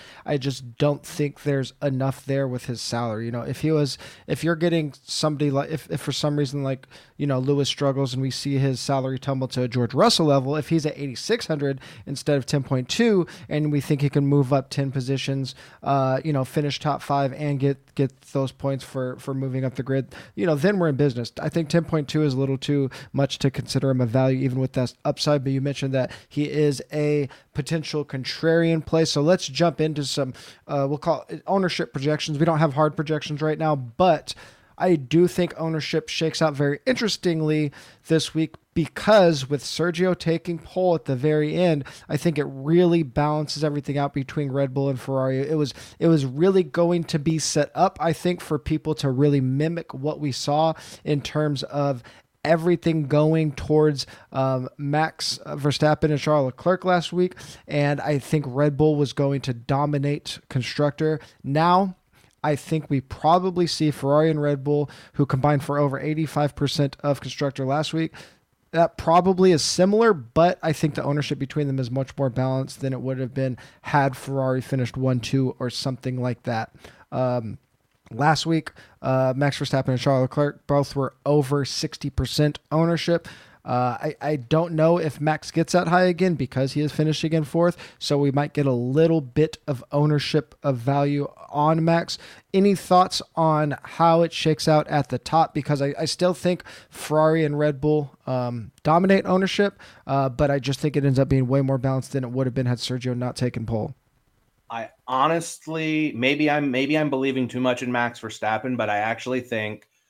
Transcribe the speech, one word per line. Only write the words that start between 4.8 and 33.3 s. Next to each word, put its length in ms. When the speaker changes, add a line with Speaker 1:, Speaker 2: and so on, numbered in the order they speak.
Speaker 1:
somebody 460
like, 200
if, 200
if 120
for 100
some 260
reason, 240
like, 260
you 100
know, 140
Lewis 300
struggles 440
and 80
we 100
see 260
his 240
salary 360
tumble 320
to 120
a 80
George 240
Russell 320
level, 320
if 100
he's 180
at 120
eighty-six 500
hundred 320
instead 300
of 100
ten 180
point 260
two, 360
and 240
we 80
think 220
he 80
can 180
move 240
up 180
ten 220
positions, 640
uh, 440
you 80
know, 100
finish 360
top 220
five 300
and 300
get, 340
get 240
those 180
points 320
for, 360
for 140
moving 300
up 120
the 80
grid, 300
you 100
know, 100
then 240
we're 100
in 80
business. 340
I 60
think 220
ten 160
point 240
two 140
is 100
a 40
little 200
too 320
much 260
to 100
consider 400
him 120
a 40
value, 340
even 200
with 140
that 200
upside. 400
But 80
you 80
mentioned 320
that 180
he 220
is 420
a 380
potential 520
contrarian 800
play. 200
So 180
let's 240
jump 360
into 240
some, 280
uh, 220
we'll 80
call 300
it 180
ownership 460
projections. 480
We 60
don't 140
have 140
hard 220
projections 460